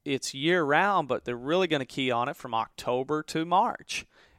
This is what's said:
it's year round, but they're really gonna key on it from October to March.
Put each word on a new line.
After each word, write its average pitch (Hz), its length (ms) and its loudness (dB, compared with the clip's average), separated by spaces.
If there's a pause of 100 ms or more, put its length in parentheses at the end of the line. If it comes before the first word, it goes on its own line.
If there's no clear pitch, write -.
it's 135 280 -4
year 160 300 2
round, 160 460 2
but 123 160 -2
they're 120 100 -4
really 160 320 0
gonna 147 180 0
key 131 260 -4
on 120 180 0
it - 80 -8
from 120 160 -10
October 127 680 -2
to 160 200 -4
March. 185 600 0 (340)